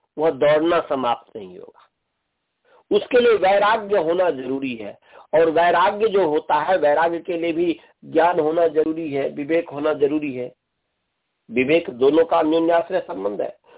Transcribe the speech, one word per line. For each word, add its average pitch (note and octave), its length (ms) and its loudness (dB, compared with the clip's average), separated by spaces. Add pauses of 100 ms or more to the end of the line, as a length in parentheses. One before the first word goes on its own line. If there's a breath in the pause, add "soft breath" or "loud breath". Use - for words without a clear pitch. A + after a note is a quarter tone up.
(180)
वह D#3 140 2
दौड़ना D#3 480 2
समाप्त B2+ 560 -4
नहीं F2+ 240 -16
होगा। - 300 -20 (1040 soft breath)
उसके - 240 0
लिए A#3+ 140 4
वैराग्य G3+ 640 2
होना E3+ 320 0
जरूरी C3 460 -6
है, G#2 240 -14 (340 loud breath)
और D#3+ 160 4
वैराग्य F3 580 2
जो F#3 220 2
होता D3+ 320 -2
है, F3+ 160 0
वैराग्य D#3+ 420 0
के E3+ 180 -6
लिए E3 160 -2
भी E3+ 260 -2 (260 loud breath)
ज्ञान D#3+ 340 2
होना E3 280 2
जरूरी D#3 460 -2
है, C#3+ 160 -2
विवेक D#3 400 -4
होना D3 240 -4
जरूरी C#3+ 400 -2
है। B2 220 -10 (960)
विवेक C3+ 380 0
दोनों C#3+ 360 2
का E3 140 0
अन्योन्याश्रय E3 600 0
संबंध F#3+ 420 -8
है। - 160 -8 (200 loud breath)